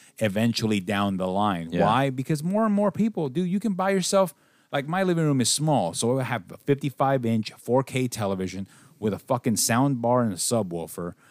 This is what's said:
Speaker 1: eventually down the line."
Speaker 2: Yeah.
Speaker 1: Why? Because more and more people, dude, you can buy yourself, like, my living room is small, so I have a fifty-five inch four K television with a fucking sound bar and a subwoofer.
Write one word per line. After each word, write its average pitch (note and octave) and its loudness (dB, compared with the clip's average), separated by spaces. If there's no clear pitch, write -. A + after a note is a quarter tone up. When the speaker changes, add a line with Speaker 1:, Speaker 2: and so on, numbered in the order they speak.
Speaker 1:
eventually G#2+ 0
down G2 -2
the F#2 -2
line." F#2 0
Speaker 2:
Yeah. F2 2
Speaker 1:
Why? C3 2
Because C#3+ -4
more G3+ 0
and G#3+ 2
more G3+ 2
people, G3+ -2
dude, F3 -2
you F#3+ -2
can G#3 -2
buy F#3 0
yourself, F#3+ 2
like, C3+ -2
my F3+ 0
living E3+ 2
room C#3+ 4
is A#2 2
small, C3+ 0
so B2 0
I - -2
have A#2 -4
a - -16
fifty-five C3+ 0
inch A2+ 0
four B2+ 2
K C3 -2
television G2 -4
with G#2 0
a F2+ -6
fucking A#2+ -2
sound B2 0
bar A#2+ 2
and A2 0
a F2 -6
subwoofer. F2 -4